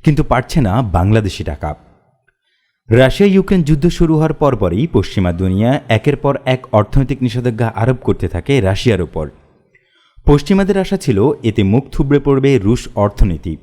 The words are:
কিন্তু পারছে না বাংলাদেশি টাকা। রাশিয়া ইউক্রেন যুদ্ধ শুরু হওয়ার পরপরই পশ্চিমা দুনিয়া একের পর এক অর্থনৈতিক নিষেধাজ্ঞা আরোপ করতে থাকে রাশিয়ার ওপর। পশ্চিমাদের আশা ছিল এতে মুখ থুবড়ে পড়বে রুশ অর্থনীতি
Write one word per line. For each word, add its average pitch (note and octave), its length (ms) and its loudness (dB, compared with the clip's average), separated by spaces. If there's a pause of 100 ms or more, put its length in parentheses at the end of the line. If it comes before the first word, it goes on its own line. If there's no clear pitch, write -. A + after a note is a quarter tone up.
কিন্তু D3+ 220 2
পারছে B2 380 -2
না F#2+ 120 0 (180)
বাংলাদেশি F#2+ 520 0
টাকা। D#2 260 -8 (1200)
রাশিয়া C3 400 4
ইউক্রেন F#3+ 340 2
যুদ্ধ C#3+ 260 0
শুরু D#3+ 260 0
হওয়ার D#3 180 0
পরপরই G#2+ 540 0
পশ্চিমা F#2 460 0
দুনিয়া F#2+ 380 0 (180)
একের B2 280 0
পর C#3 160 -2 (120)
এক B2+ 160 -2 (100)
অর্থনৈতিক A#2+ 500 0
নিষেধাজ্ঞা A#2+ 540 -2
আরোপ A#2 260 0
করতে - 260 -2
থাকে F2 320 -4
রাশিয়ার G2 420 0
ওপর। D#2 240 -8 (1000)
পশ্চিমাদের F#3+ 520 2
আশা F#3+ 200 -2
ছিল B2 220 -2 (240)
এতে A2 200 -2
মুখ G#2 280 2
থুবড়ে C#3+ 280 0
পড়বে C#3 380 0
রুশ G#2+ 240 0 (140)
অর্থনীতি G2 680 -4